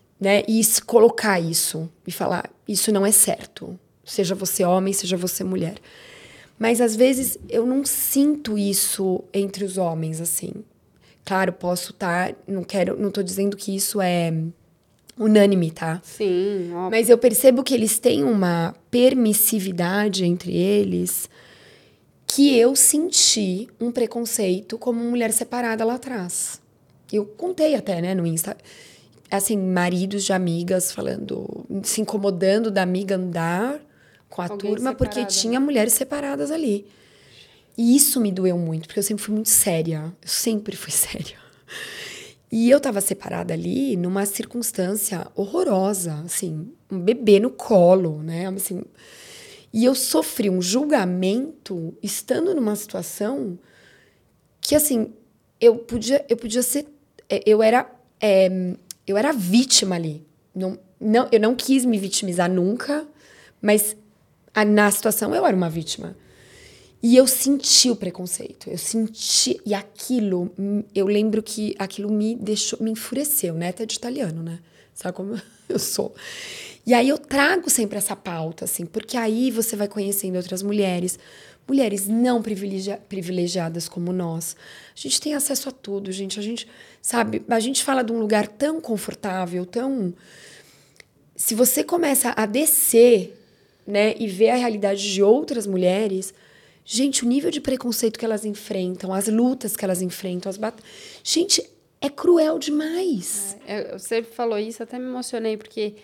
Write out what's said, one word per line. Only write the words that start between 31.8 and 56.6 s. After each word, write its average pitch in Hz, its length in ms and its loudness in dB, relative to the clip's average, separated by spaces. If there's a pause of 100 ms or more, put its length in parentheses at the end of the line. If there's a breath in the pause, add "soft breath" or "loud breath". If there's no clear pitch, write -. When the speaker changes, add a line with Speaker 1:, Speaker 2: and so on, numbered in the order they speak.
Speaker 1:
se - 180 -4
incomodando 202 680 0
da 196 120 0
amiga 185 340 0
andar 185 640 -2 (500 soft breath)
com - 120 -10
a 175 60 -4
Speaker 2:
Alguém 202 260 -6
Speaker 1:
turma, 240 220 -2
porque - 240 -2
Speaker 2:
separada, 202 140 -2
Speaker 1:
tinha 233 260 0
Speaker 2:
né? 269 60 2
Speaker 1:
mulheres 233 280 2
separadas 285 560 -4
ali. 254 380 -2 (880 soft breath)
E 233 180 6
isso 277 240 4
me 214 120 2
doeu 185 260 0
muito, 160 300 -4
porque - 120 -6
eu 202 40 -2
sempre 208 200 -4
fui 208 120 -4
muito 214 140 -2
séria. 160 720 0
Eu - 80 -16
sempre 214 480 -2
fui - 140 -12
<laughs> - 40 -6
séria. - 440 -4 (1120 loud breath)
E 226 180 2
eu 277 100 8
tava 240 220 -2
separada 175 520 -4
ali 190 420 -2
numa 185 300 -2
circunstância 196 1120 -4
horrorosa, 196 800 0 (100)
assim, 170 460 -6 (180)
um 190 100 -4
bebê 208 400 4
no 233 120 0
colo, 175 720 4
né? 165 240 -6
Assim, 190 360 -6 (880 loud breath)
e 226 140 2
eu 269 100 6
sofri 262 560 0
um 185 100 0
julgamento 190 1400 -2
estando 320 520 -2
numa 220 220 0
situação 208 840 -6 (1040 soft breath)
que, - 140 0
assim, 254 360 0 (480)
eu 226 180 8
podia, 233 520 -2
eu 226 80 2
podia 226 240 -2